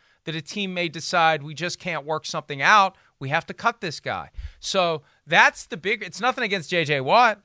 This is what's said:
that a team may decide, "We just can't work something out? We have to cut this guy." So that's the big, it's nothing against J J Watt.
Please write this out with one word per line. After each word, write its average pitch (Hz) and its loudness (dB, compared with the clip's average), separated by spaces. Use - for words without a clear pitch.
that 160 -8
a 160 -8
team 190 -6
may 175 -4
decide, 160 0
"We 156 -12
just 160 -6
can't 160 -8
work 156 -6
something 147 -8
out? 190 4
We 135 -8
have 160 -2
to - -12
cut 233 -2
this 165 -8
guy." 92 -6
So 170 0
that's 214 4
the 233 -10
big, 202 -4
it's 180 -12
nothing 254 -2
against 196 -4
J 175 2
J 143 0
Watt. 202 4